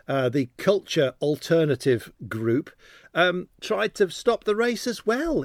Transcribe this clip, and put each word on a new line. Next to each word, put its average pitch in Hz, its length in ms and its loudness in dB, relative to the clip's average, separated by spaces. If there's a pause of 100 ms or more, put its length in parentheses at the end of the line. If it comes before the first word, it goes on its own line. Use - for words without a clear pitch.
uh, 135 200 0
the 127 280 0
culture 175 640 0
alternative 147 920 0 (140)
group, 113 440 -2 (440)
um, 180 320 0 (140)
tried 208 340 -2
to 190 160 2
stop - 320 0
the 208 140 0
race 240 320 -2
as - 180 -6
well 226 380 0